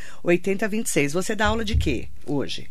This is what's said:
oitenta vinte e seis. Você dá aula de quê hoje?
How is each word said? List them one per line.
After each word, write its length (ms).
oitenta 440
vinte 200
e 20
seis. 240
Você 220
dá 120
aula 160
de 120
quê 320
hoje? 460